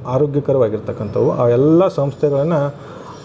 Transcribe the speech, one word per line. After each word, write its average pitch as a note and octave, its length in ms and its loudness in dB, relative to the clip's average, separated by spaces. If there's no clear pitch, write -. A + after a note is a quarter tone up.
ಆರೋಗ್ಯಕರವಾಗಿರ್ತಕ್ಕಂಥವು. B2+ 1300 0
ಆ B2 180 2
ಎಲ್ಲ D#3 380 4
ಸಂಸ್ಥೆಗಳನ್ನು C#3+ 880 0